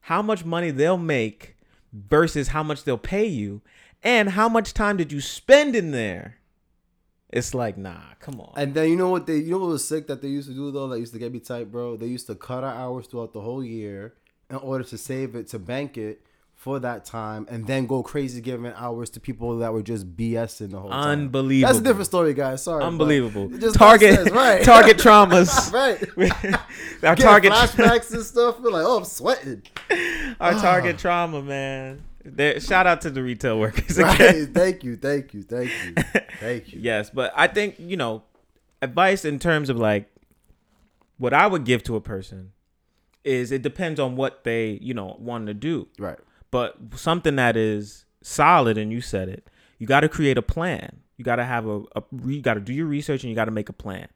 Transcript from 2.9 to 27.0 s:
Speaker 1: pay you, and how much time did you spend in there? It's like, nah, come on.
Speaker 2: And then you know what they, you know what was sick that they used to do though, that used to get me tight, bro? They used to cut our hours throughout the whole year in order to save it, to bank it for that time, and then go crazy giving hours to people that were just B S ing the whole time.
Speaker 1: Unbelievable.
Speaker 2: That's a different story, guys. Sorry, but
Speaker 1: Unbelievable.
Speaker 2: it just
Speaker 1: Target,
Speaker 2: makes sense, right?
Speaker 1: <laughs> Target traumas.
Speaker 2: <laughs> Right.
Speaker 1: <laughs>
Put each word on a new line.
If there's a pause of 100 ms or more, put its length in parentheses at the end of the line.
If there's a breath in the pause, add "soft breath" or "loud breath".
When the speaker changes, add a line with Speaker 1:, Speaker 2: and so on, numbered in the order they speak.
Speaker 1:
pay
you, (420 soft breath)
and
how
much
time
did
you
spend
in
there? (920)
It's
like,
nah,
come
on.
Speaker 2:
And
then
you
know
what
they,
you
know
what
was
sick
that
they
used
to
do
though,
that
used
to
get
me
tight,
bro?
They
used
to
cut
our
hours
throughout
the
whole
year (380)
in
order
to
save
it,
to
bank
it (320)
for
that
time,
and
then
go
crazy
giving
hours
to
people
that
were
just
B
S
ing
the
whole
time. (120)
Speaker 1:
Unbelievable.
Speaker 2:
That's
a
different
story,
guys.
Sorry,
but
Speaker 1:
Unbelievable.
Speaker 2:
it
just
Speaker 1:
Target,
Speaker 2:
makes
sense,
right?
Speaker 1:
<laughs>
Target
traumas.
Speaker 2:
<laughs>
Right. (160)
Speaker 1:
<laughs>